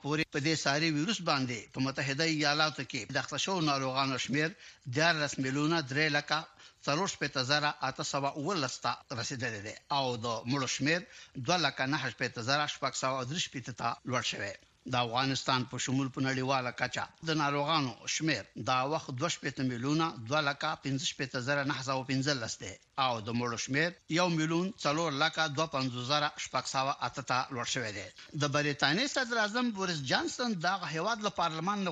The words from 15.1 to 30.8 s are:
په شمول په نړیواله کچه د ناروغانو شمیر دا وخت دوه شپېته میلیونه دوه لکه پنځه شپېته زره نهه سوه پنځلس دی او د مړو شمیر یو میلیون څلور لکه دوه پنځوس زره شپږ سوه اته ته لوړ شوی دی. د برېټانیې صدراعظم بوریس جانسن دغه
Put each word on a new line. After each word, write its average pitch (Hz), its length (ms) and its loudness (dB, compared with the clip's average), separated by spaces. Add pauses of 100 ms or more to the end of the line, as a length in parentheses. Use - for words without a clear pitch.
په 127 140 -6
شمول 135 320 2
په 139 100 -2
نړیواله 131 540 0
کچه 120 240 -2 (240)
د 160 120 2
ناروغانو 143 540 2 (220)
شمیر 147 280 0 (260)
دا 127 60 4 (160)
وخت 156 160 -2 (120)
دوه 160 160 2
شپېته 143 340 -4
میلیونه 143 380 2 (200)
دوه 147 200 2
لکه 143 220 -2 (140)
پنځه 135 280 0
شپېته 135 360 -4
زره 143 220 2
نهه 131 180 -2
سوه 135 220 0
پنځلس 135 520 0
دی 98 120 -10 (320)
او 123 80 2 (140)
د - 20 -4 (100)
مړو 117 240 0
شمیر 147 260 2 (280)
یو 180 180 6
میلیون 165 320 2 (160)
څلور 156 260 2 (140)
لکه 160 320 2
دوه 160 200 2
پنځوس 123 360 -2
زره 147 180 4 (140)
شپږ - 300 -2
سوه 135 200 2 (140)
اته 135 220 -6
ته 123 80 4 (160)
لوړ 117 200 -2
شوی 113 240 -2
دی. 110 100 -8 (340)
د - 20 4 (120)
برېټانیې 147 600 2
صدراعظم 233 600 0
بوریس 175 340 -2
جانسن 247 420 0 (140)
دغه 185 180 0 (100)